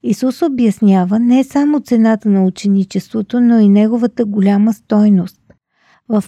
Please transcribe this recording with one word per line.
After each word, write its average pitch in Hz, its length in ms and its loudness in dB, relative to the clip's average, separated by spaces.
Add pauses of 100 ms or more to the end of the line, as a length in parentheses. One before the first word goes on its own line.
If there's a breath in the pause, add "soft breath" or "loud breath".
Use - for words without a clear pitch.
Исус 247 380 -4
обяснява 214 760 0
не 247 240 0
само 285 360 -2
цената 220 500 -2
на 190 160 2
ученичеството, 196 960 -4
но 233 180 2
и 208 100 4
неговата 220 560 0
голяма 202 480 0
стойност. 208 680 0 (680)
В 214 180 -2